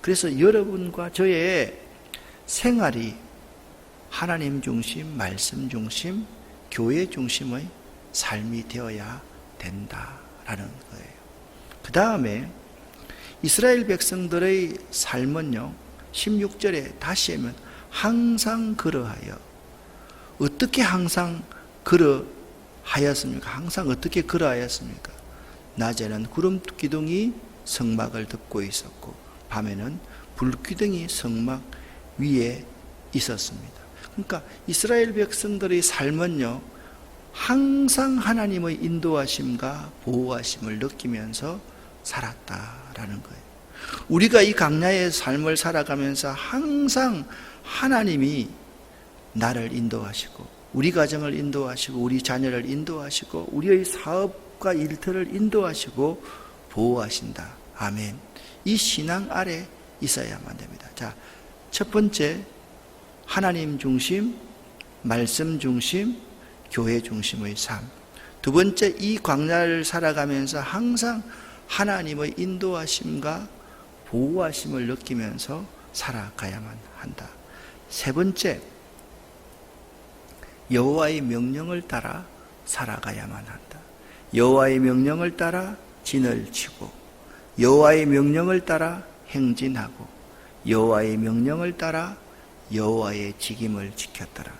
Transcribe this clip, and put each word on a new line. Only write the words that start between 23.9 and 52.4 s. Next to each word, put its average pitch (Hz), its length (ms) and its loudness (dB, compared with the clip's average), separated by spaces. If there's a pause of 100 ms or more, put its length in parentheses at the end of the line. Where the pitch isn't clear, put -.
그러하였습니까? 123 880 -2 (640)
낮에는 113 500 -2
구름 185 340 0 (160)
기둥이 160 560 0 (320)
성막을 113 640 -2
덮고 - 360 -6
있었고 - 520 -8 (340)
밤에는 107 500 -4 (380)
불 127 160 2 (100)
기둥이 180 460 -2
성막 120 540 -2 (560)
위에 131 460 2 (480)
있었습니다. - 680 -4 (320)
그러니까 190 300 -6 (240)
이스라엘 226 480 2
백성들의 196 680 0
삶은요, 147 800 0 (720)
항상 269 840 4
하나님의 202 640 0
인도하심과 147 1120 -2 (120)
보호하심을 120 760 -2
느끼면서 123 800 -6 (420)
살았다라는 113 1200 -10
거예요. - 180 -18 (680)
우리가 208 340 8
이 208 100 6
광야의 175 600 4
삶을 151 440 0
살아가면서 143 760 0
항상 262 920 0 (380)
하나님이 151 840 2 (840)
나를 117 400 0
인도하시고 113 760 -4 (260)
우리 139 180 2
가정을 151 440 2
인도하시고 135 640 -4
우리 123 240 2
자녀를 127 460 0